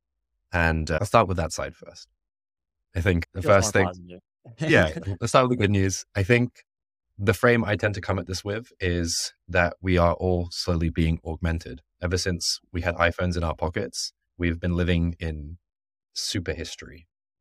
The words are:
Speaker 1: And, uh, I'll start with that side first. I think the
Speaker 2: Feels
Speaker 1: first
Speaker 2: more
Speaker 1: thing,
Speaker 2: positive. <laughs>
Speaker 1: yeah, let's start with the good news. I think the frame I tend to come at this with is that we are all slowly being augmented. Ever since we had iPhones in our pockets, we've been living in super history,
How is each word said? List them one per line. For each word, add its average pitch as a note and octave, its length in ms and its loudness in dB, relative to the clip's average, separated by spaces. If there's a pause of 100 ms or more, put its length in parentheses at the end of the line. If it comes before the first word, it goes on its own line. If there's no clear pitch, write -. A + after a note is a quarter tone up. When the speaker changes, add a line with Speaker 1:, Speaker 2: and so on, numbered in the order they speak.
(540)
Speaker 1:
And, E2 380 2
uh, D#2 100 0
I'll G#2 60 -4
start A2+ 200 4
with F#2 100 -2
that E2 140 -4
side - 240 -8
first. - 340 -20 (840)
I F2+ 80 -4
think F2 320 2
the F#2+ 80 -8
Speaker 2:
Feels G2+ 140 4
Speaker 1:
first G2+ 200 4
Speaker 2:
more G2+ 60 6
Speaker 1:
thing, F#2+ 60 2
Speaker 2:
positive. F2+ 320 -12 (400)
<laughs> D#3 120 0
Speaker 1:
yeah, F#2+ 480 2
let's A#2+ 120 -4
start B2+ 180 6
with B2 80 0
the G#2+ 60 2
good G2 80 4
news. F#2+ 420 0
I G2+ 80 -2
think A#2+ 420 2 (540)
the G2+ 160 2
frame A#2+ 300 4
I G#2 120 0
tend G#2 200 -2
to G2 60 -8
come F#2+ 180 -4
at - 80 -10
this F#2+ 160 -8
with G#2 360 -8
is F2 540 -2 (140)
that F2 340 2
we F2+ 160 2
are E2+ 160 4
all F2 380 -2
slowly E2+ 400 -2
being D#2+ 340 0
augmented. E2 560 -6 (220)
Ever F2+ 140 -2
since F2+ 420 -4 (120)
we F2+ 100 -4
had E2+ 160 -2
iPhones F2 380 0
in E2+ 80 -2
our D#2+ 120 -2
pockets, - 580 -6 (240)
we've F2 220 -2
been F2 160 -2
living E2+ 440 2
in D#2 380 -8 (560)
super F2 400 -6
history, - 540 -12 (340)